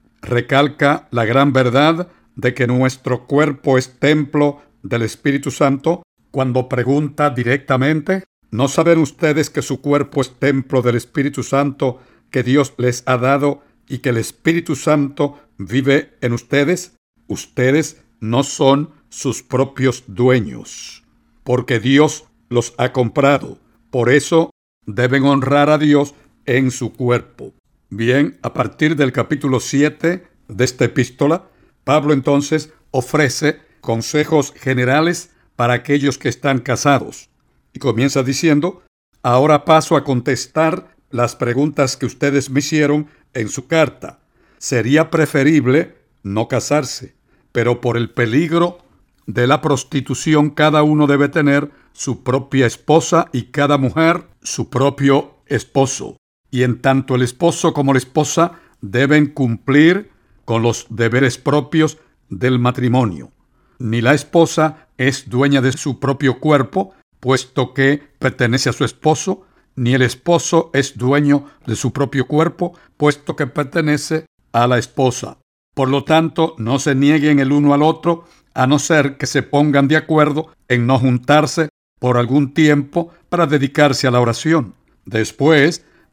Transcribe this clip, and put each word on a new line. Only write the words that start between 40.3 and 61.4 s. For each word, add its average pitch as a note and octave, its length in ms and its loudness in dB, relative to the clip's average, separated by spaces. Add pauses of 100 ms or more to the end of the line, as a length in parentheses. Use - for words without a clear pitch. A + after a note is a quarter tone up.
las A#2 260 -2
preguntas C3+ 600 -2
que C3 100 -6
ustedes C#3 440 -2
me C3 100 0
hicieron D3 460 0 (280)
en A2+ 140 -4
su - 200 -12
carta. - 500 -2 (400)
Sería C3+ 520 0
preferible D3 840 2 (280)
no G#2 240 -4
casarse, C3 680 -4 (380)
pero A#2+ 280 0
por A#2+ 160 -2
el A#2 140 -4
peligro E3 680 -2 (480)
de A#2+ 200 -2
la C3 140 2
prostitución, D3 880 0
cada D3+ 320 2
uno D3+ 240 2
debe C#3+ 220 2
tener C#3+ 420 0 (220)
su - 320 -10
propia B2+ 420 0
esposa E3 680 0
y A#2+ 200 -6
cada C#3+ 260 0
mujer D#3+ 480 0 (160)
su - 280 -8
propio C#3 640 0 (100)
esposo. - 680 -2 (340)
Y B2+ 120 -2
en B2 180 -2
tanto C3+ 360 0
el B2+ 60 2
esposo E3 520 0
como C#3 180 0
la C3+ 60 4
esposa E3 640 -2 (200)
deben C#3 460 2
cumplir D3 840 0 (340)
con A#2 180 -2
los A#2 280 -2
deberes A#2 480 0
propios D3+ 600 -2 (300)